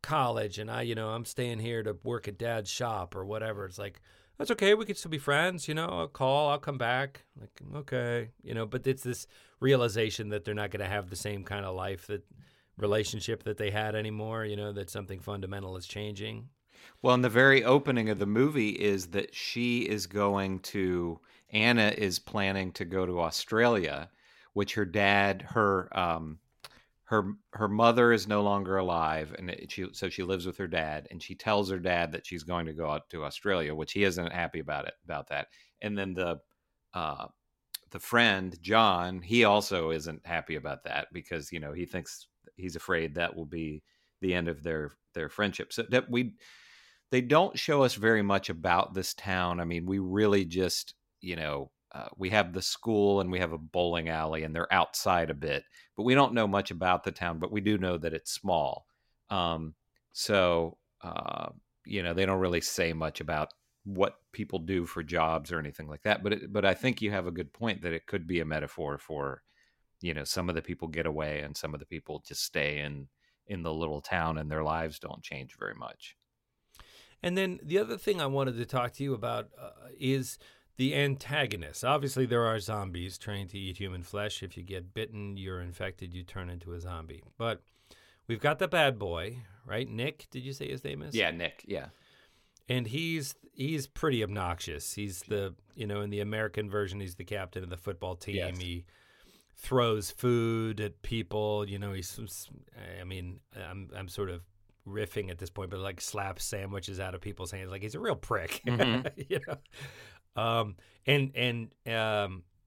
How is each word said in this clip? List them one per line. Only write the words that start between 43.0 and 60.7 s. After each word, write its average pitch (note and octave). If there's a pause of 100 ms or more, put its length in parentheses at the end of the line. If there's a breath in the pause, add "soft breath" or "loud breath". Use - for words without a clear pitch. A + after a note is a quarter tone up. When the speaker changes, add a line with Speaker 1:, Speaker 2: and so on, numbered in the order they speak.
Speaker 2:
that E2+
will E2
be D2+ (380)
the F#2
end F2
of D2
their, D#2 (220)
their D#2
friendship. -
So A2+
that B2+
we, A#2+ (760 loud breath)
they B2+
don't D3
show C#3+
us B2
very A2
much G2
about F2
this F#2
town. F2+
I E2+
mean, E2+
we G2
really G2
just, F2 (300)
you F2+
know, D2 (220)
uh, A1+ (100)
we F#2
have F#2+
the F#2
school G2+
and F2+
we F2+
have E2+
a D#2+
bowling E2+
alley, D#2+
and D#2
they're E2+
outside F2
a D2+
bit, C#2+ (360 soft breath)
but G#2
we B2+
don't C3+
know A2+
much G2
about F2+
the F#2
town, E2
but F2+
we G#2+
do G#2
know F2+
that D#2+
it's -
small. D#2+ (420)
Um, E2 (400)
so, F2 (240)